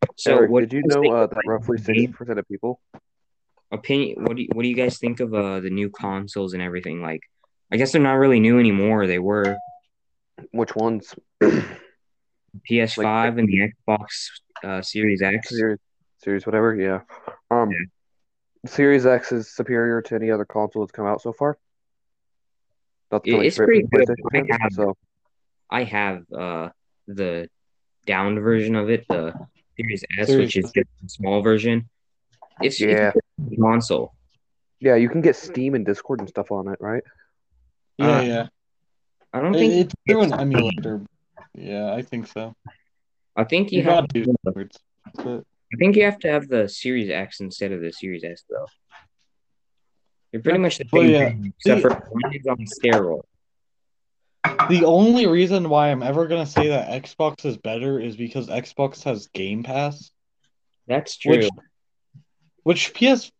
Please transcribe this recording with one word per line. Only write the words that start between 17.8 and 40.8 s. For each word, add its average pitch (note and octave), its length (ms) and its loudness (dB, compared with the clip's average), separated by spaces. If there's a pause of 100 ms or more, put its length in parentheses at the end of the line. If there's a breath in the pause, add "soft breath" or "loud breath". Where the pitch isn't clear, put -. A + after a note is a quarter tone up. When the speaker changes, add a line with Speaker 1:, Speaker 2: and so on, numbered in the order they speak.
Speaker 2:
Series C#3 400 4
X B2+ 260 2
is A2+ 220 -4
superior A#2 480 -2
to A2+ 140 -8
any A2 140 -2
other G#2 140 0
console G#2+ 380 -4
that's F#2+ 100 -8
come G#2+ 140 -8
out G#2 160 -2
so A#2 100 -8
far. D3 240 -4 (1500)
That's G#3 160 -2
Speaker 1:
It, - 40 0
Speaker 2:
coming A2+ 160 4
Speaker 1:
it's E3+ 100 0
Speaker 2:
straight G#3 100 2
Speaker 1:
pretty A3+ 160 6
Speaker 2:
from - 80 -4
Speaker 1:
good. B2+ 180 6
Speaker 2:
PlayStation A#2+ 260 -4
Speaker 1:
I D3 40 2 (100)
Speaker 2:
fans, A#2 120 0
Speaker 1:
have, G#2+ 120 -2
Speaker 2:
so. G2 240 -2 (720)
Speaker 1:
I B2 140 -2
have, G2 480 -4
uh, E2+ 360 -8 (380)
the F2+ 420 -6 (580)
downed G2+ 340 0
version A2 340 0
of G#2+ 160 0
it, A#2 180 -2
the E2 240 -2 (440)
Series A2 280 -6 (140)
S, G#2 80 -2
Speaker 3:
Series C3+ 200 4
Speaker 1:
which A2 100 -4
is F#2 100 0
Speaker 3:
S. - 60 -12
Speaker 1:
just - 160 0 (160)
a F#2 40 -14
small G2+ 340 -2
version. A2+ 460 2 (720)
It's, C3+ 200 0
Speaker 2:
Yeah. G#2+ 280 4
Speaker 1:
it's - 80 0
a - 340 -2
good A#2 100 -2
console. A2 540 0 (640)
Speaker 2:
Yeah, B2+ 160 4
you A#2 120 4
can E3 140 -2
get - 140 4
Steam C3 380 -4
and A2 120 -2
Discord G#2 340 -4
and G2 80 -10
stuff G2 220 -8
on G2 180 -6
it, G2 120 -8
right? A2 240 -6 (920 soft breath)
Speaker 3:
Yeah, C#3+ 220 4
Speaker 1:
Uh, B2+ 40 2
Speaker 3:
yeah. A#2 240 -2 (840)
Speaker 1:
I B2 80 -4
don't E3+ 140 0
Speaker 3:
It, D#3 40 2
Speaker 1:
think E3+ 140 4
Speaker 3:
it's F3 220 2 (100)
Speaker 1:
you G#3 100 4
Speaker 3:
through A3 140 4
Speaker 1:
can C#3 120 -2
Speaker 3:
an C#3 100 0
Speaker 1:
get B2+ 80 2
Steam. A#2 120 2 (100)